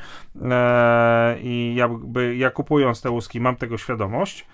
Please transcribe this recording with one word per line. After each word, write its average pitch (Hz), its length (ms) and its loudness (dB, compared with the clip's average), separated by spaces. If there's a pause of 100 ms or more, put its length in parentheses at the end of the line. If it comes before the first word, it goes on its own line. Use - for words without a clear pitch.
(500)
E, 117 920 4
i 120 360 -4
jakby 120 600 -2
ja 127 140 2
kupując 139 520 0
te 127 80 -2
łuski 117 300 -4
mam 127 160 2
tego 117 220 -6
świadomość. 117 760 -4